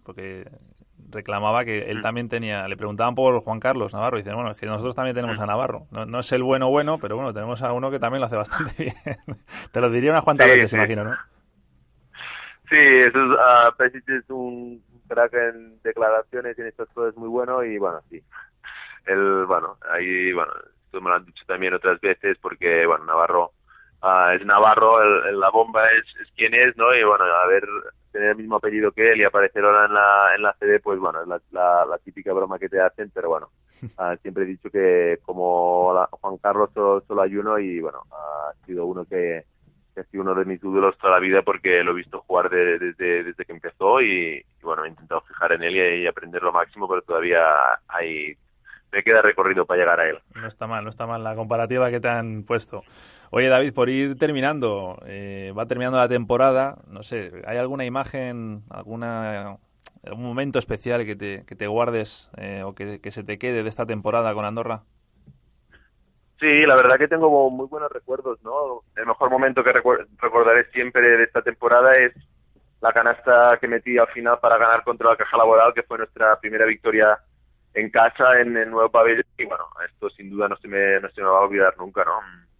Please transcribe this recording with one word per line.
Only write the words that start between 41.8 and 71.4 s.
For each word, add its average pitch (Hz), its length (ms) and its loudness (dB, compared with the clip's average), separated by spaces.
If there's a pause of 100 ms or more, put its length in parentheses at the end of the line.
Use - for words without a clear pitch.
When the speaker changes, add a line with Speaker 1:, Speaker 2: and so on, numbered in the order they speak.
Speaker 2:
lo 90 80 -2
he 87 40 -4
visto 90 260 -14
jugar 90 280 -2
de, 87 300 0
desde, 87 440 -4
desde 87 220 -14
que 85 80 -16
empezó 95 480 0
y, 87 360 -2
y, - 260 -20
bueno, 80 200 -6
he 80 60 -12
intentado 80 320 -10
fijar - 300 -4
en 85 120 0
él 87 120 -4
y, 87 280 0
y 85 40 -2
aprender 85 340 -8
lo 87 100 -2
máximo, 87 360 -4
pero 92 140 -4
todavía 85 400 0 (460)
hay, 80 480 -8 (560)
me 101 120 -2
queda 113 180 6
recorrido 95 440 2
para 90 160 0
llegar 85 180 2
a 82 100 0
él. 78 100 -8 (160)
Speaker 1:
No 110 120 -12
está 110 200 -12
mal, 110 160 -8
no 107 60 -14
está 113 160 -12
mal 117 180 -8
la 110 120 -8
comparativa 117 540 -2
que 120 100 -4
te 120 100 -4
han 113 340 -6
puesto. 110 400 -8 (480)
Oye, 127 180 2
David, 131 240 2
por 123 160 0
ir 135 280 -4
terminando, 131 880 -4
eh, 98 520 -14
va 117 80 -6
terminando 127 320 -4
la 123 100 4
temporada, 127 720 0 (100)
no 98 160 -20
sé, 98 280 -10 (160)
¿hay 113 100 -6
alguna 131 280 -4
imagen, 123 840 -10
alguna, 107 880 -10 (480)
algún 113 200 -12
momento 131 340 -4
especial 120 460 -4
que 104 100 -10
te, 98 300 -10
que - 100 -20
te 101 120 -8
guardes, 113 720 -4
eh, 98 260 -12
o 98 120 -12
que, 101 260 -12
que 101 100 -14
se 104 120 -14
te 104 140 -10
quede 123 260 -4
de 110 60 -8
esta 113 160 -8
temporada 110 480 -2
con 104 120 -6
Andorra? 113 380 -8 (1600)
Speaker 2:
Sí, 151 260 4
la 139 100 8
verdad 127 220 8
que 147 100 0
tengo 147 420 4
muy 131 180 -6
buenos 151 240 -10
recuerdos, 127 520 -8
¿no? 127 380 -8 (140)
El 113 100 -8
mejor 123 240 0
momento 131 340 0
que 127 80 4
recuer-, 123 340 2 (140)
recordaré 117 520 4
siempre 123 300 -2
de 120 220 6
esta 117 180 -2